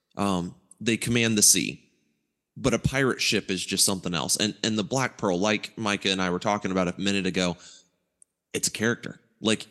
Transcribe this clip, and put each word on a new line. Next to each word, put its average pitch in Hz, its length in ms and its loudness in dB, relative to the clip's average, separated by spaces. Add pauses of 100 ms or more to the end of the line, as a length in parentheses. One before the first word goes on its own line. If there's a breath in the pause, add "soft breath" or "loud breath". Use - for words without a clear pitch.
(180)
Um, 90 360 -2 (260)
they 110 180 0
command 117 400 2
the 104 60 2
sea, - 400 2 (760)
but 117 160 2
a 113 60 2
pirate 131 420 0
ship - 300 0
is 90 140 -2
just - 200 0
something 92 300 -2
else. 76 220 -2
And, 104 260 0
and 107 140 0
the 107 60 0
Black 123 340 -2
Pearl, 90 220 0
like 107 380 0
Micah 101 340 -2
and 95 100 0
I 92 100 0
were 90 80 -2
talking 104 320 -2
about 92 160 2
a 90 120 -4
minute 98 280 0
ago, 90 300 0 (960 loud breath)
it's - 140 -2
a - 40 -8
character. - 480 -4 (220)
Like, 107 300 0